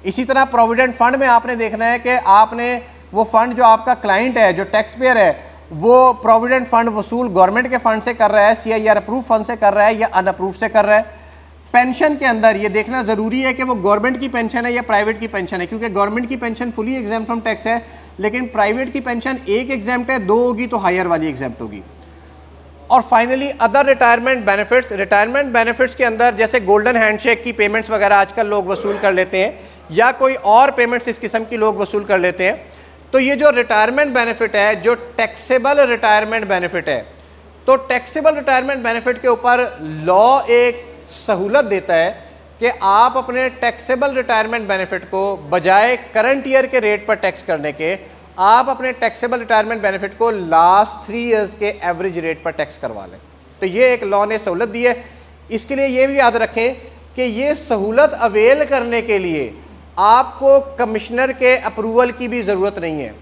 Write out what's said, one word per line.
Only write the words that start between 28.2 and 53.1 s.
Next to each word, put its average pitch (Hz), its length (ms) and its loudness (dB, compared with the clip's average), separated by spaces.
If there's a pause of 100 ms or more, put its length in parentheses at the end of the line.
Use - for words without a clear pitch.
लोग 208 200 -2
वसूल 202 320 -4
कर 196 140 0
लेते 185 320 0
हैं, - 260 -8 (200)
या 226 220 2
कोई 262 220 0
और 247 360 4
payments 240 380 -2
इस 226 100 -6
किस्म 226 260 -4
की 233 120 -8
लोग 214 220 0
वसूल 202 260 -4
कर 196 140 2
लेते 180 280 0
हैं, 247 180 -2 (480)
तो 262 60 4
ये 269 180 2
जो 294 140 4
retirement 240 640 0
benefit 226 420 -2
है, 208 240 2
जो 226 140 2
taxable 254 840 -2
retirement 220 680 0
benefit 175 400 -4
है, 123 180 -4 (600)
तो 262 100 6
taxable 277 580 -2
retirement 269 500 -2
benefit 233 380 -4
के 254 60 0
ऊपर 240 540 0
लॉ 180 580 2
एक 240 520 0 (180)
सहूलत 208 540 0
देता 190 300 -2
है 165 160 2 (500)
कि 233 100 0 (120)
आप 220 340 4
अपने 254 320 -2
taxable 254 640 -2
retirement 226 560 -2
benefit 190 360 -4
को 196 320 -4
बजाय 190 600 2
current 254 500 -2
year 262 200 2
के 254 140 0
rate 208 260 -2
पर 220 80 0
टैक्स 185 280 -4
करने 151 300 -4
के, 165 260 -4 (400)
आप 226 300 4
अपने 254 240 -4
taxable 240 460 -4
retirement 220 440 0
benefit 196 360 -4
को 233 120 2
last 180 760 2
three 240 220 -6
years 214 260 0
के 208 200 -4 (100)
average 175 340 -4
rate 160 240 -6
पर 170 80 -4
tax 156 280 -8
करवा 107 280 -10
लें। 95 120 -20 (420)